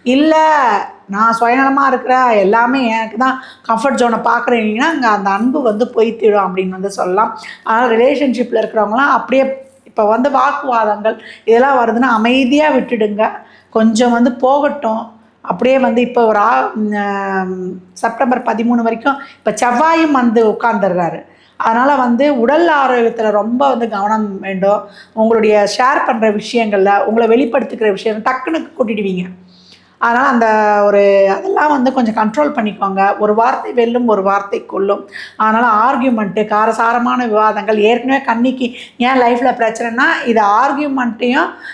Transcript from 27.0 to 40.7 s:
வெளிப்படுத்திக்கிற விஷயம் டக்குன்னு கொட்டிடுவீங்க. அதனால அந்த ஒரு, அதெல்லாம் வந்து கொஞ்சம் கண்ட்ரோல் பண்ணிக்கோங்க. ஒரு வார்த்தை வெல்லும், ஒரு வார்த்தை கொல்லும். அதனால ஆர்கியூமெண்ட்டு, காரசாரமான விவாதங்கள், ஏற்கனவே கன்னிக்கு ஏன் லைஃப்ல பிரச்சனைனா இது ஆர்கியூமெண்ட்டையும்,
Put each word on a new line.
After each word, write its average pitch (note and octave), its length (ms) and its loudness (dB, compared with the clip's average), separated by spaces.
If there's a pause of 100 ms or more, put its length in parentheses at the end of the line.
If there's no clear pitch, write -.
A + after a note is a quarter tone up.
வெளிப்படுத்திக்கிற A3+ 640 0
விஷயம் G#3+ 300 -4
டக்குன்னு C4 460 -2 (120)
கொட்டிடுவீங்க. G3+ 440 -2 (760)
அதனால A#3 300 0
அந்த A#3+ 200 2 (380)
ஒரு, G3+ 520 4
அதெல்லாம் G4 320 0
வந்து C4 240 0
கொஞ்சம் A#3 220 0
கண்ட்ரோல் A3+ 380 0
பண்ணிக்கோங்க. G3 640 -2
ஒரு G#3 160 0
வார்த்தை C4 400 -2
வெல்லும், A#3+ 340 0
ஒரு G3 160 2
வார்த்தை G3 420 -2
கொல்லும். G3 440 -4 (280)
அதனால A3 300 2
ஆர்கியூமெண்ட்டு, A3 800 0
காரசாரமான A#3 720 0
விவாதங்கள், G#3+ 600 0
ஏற்கனவே A#3+ 460 2
கன்னிக்கு B3 480 -2 (260)
ஏன் B3+ 240 2
லைஃப்ல B3 300 2
பிரச்சனைனா A#3 760 -2
இது A3+ 160 2
ஆர்கியூமெண்ட்டையும், C4 1080 0 (240)